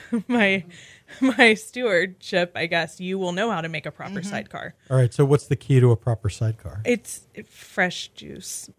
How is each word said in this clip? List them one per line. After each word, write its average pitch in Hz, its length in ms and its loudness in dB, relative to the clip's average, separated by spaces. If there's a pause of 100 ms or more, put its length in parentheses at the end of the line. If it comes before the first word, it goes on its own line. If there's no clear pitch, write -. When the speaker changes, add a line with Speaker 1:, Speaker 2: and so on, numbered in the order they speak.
(120)
Speaker 1:
<laughs> 226 160 -4
my, 196 380 2 (560)
my 240 320 6
stewardship, 185 1040 -2
I 165 100 -2
guess, 165 340 -2
you 185 200 -4
will 180 120 -2
know 208 200 -2
how 170 100 -4
to 165 80 -6
make 156 160 -8
a 151 60 -8
proper 190 300 -10
Speaker 2:
Mm-hmm. 190 80 -8
Speaker 1:
sidecar. - 440 -10 (160)
Speaker 3:
All 131 80 2
right, 123 160 4
so 143 100 -4
what's 143 220 2
the 139 100 0
key 131 240 2
to 123 120 8
a 113 40 6
proper 110 360 -2
sidecar? 110 520 -6
Speaker 1:
It's - 440 -4 (200)
fresh - 640 -6
juice. - 680 -14